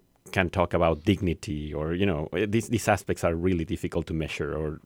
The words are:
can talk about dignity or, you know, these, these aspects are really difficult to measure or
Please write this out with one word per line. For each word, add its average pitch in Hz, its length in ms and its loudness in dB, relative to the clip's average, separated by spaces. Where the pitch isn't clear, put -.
can 92 180 2
talk 87 240 0
about 82 300 4
dignity 80 680 0
or, 78 220 -4
you 95 140 2
know, 78 200 -2
these, 110 220 0
these 113 180 0
aspects 98 360 2
are 85 120 2
really 85 300 2
difficult 82 420 -4
to 85 80 -4
measure 76 400 -4
or 78 300 -4